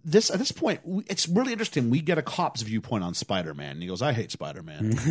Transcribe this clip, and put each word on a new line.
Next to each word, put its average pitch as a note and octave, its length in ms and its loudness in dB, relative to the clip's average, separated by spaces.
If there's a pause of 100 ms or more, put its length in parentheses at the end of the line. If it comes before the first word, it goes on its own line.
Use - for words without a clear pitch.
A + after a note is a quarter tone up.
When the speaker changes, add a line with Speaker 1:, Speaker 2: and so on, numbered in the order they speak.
Speaker 1:
this, F3 280 6
at F#3 80 0
this C4+ 120 0
point, A#3+ 320 0
we, F#3 240 -2
it's F#3+ 220 -2
really A#3+ 220 4
interesting. G3+ 400 0
We C3 100 4
get D#3+ 160 2
a D3+ 60 0
cop's C#3 400 -2
viewpoint G#2+ 400 -2
on F2 100 -2
Spider-Man. D#2 600 -4
And D#2 80 -10
he F2+ 60 -8
goes, F2+ 140 -4
"I C#3+ 100 2
hate A2+ 200 -2
Spider-Man. D#2 600 -6
Speaker 2:
<laughs> B2+ 200 0